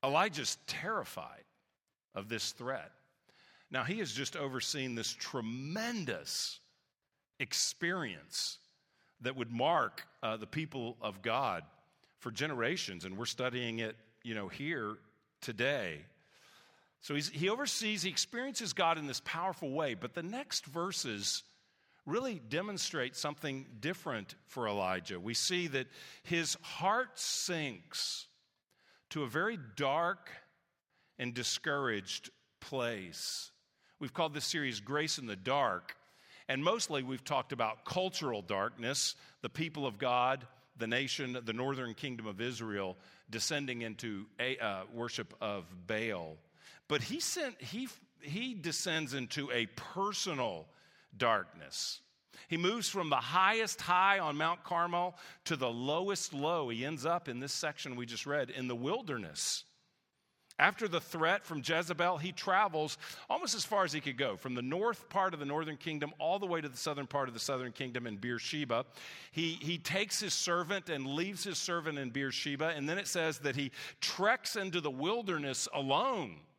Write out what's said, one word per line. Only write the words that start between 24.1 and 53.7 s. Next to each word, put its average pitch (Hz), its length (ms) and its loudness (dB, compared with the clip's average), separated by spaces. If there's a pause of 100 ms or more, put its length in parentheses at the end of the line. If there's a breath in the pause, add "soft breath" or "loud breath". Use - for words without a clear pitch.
for 120 200 -2
Elijah. 92 540 2
We 113 140 -4
see 180 320 2
that 131 220 -2 (340 loud breath)
his 165 400 0
heart 214 560 0
sinks - 1080 -2 (840 soft breath)
to 151 140 -2
a 123 40 -2
very 185 300 0 (180)
dark 165 540 2 (880 soft breath)
and 123 160 -2
discouraged 123 960 0 (300)
place. 113 880 -4 (480 soft breath)
We've - 160 -6
called 160 180 2
this 147 140 -4
series 127 340 0
Grace 147 380 0
in 131 80 -8
the 107 100 -4
Dark, 107 640 2 (500 loud breath)
and 131 160 0
mostly 170 380 4
we've 127 220 -6
talked 131 280 0
about 117 320 0
cultural 165 560 0
darkness, 113 760 0 (280 loud breath)
the 117 80 -4
people 156 360 -2
of 104 120 -2
God, 123 480 4 (320 loud breath)
the 117 80 -2
nation, 127 580 0
the 113 80 -2
northern 127 400 0
kingdom 117 340 -6
of 101 140 -4
Israel, 110 560 -2 (320 loud breath)
descending 127 540 -2
into 107 440 -4 (140)
a, 127 160 0
uh, 98 280 0 (100)
worship 117 480 -4
of 92 440 -4
Baal. 98 520 -2 (480 loud breath)
But 143 160 2
he 247 180 -4
sent, 285 400 -2
he, 220 260 -6 (360)
he 220 320 -4
descends 160 580 0
into 135 380 -2
a 120 160 4
personal 139 1000 -2 (500 loud breath)
darkness. 92 840 2 (480 loud breath)
He 165 80 0
moves 196 320 2
from 175 220 0
the 139 60 6
highest 185 640 4